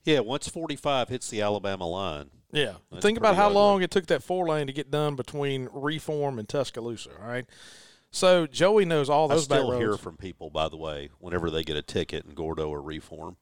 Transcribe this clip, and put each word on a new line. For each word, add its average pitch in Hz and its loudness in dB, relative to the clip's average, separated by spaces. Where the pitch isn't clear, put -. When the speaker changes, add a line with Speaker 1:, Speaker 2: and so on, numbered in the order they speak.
Speaker 1:
Yeah, 151 4
once 123 -4
forty-five 147 -2
hits 123 -6
the 107 -2
Alabama 98 0
line. 82 -4
Speaker 2:
Yeah. 131 -2
Speaker 1:
That's 87 -8
Speaker 2:
Think 220 2
about 220 4
Speaker 1:
pretty 185 4
Speaker 2:
how 208 6
Speaker 1:
ugly. 202 4
Speaker 2:
long 202 6
it 175 -2
took 185 0
that 156 0
four 180 -2
lane 151 0
to 135 -8
get 139 -6
done 147 0
between 135 -4
Reform 143 -4
and 104 -8
Tuscaloosa, 117 -6
all 113 -12
right? 123 -6
So 180 4
Joey 185 4
knows 147 2
all 147 4
Speaker 1:
I 147 4
Speaker 2:
those 147 2
back 135 4
Speaker 1:
still 123 2
hear 110 0
Speaker 2:
roads. 101 -2
Speaker 1:
from 85 -14
people, 85 -12
by 78 0
the 80 -12
way, 73 -8
whenever 85 -2
they 80 0
get 78 -4
a 73 -4
ticket 80 -4
in 78 -20
Gordo 78 -4
or 73 -6
Reform. 78 -12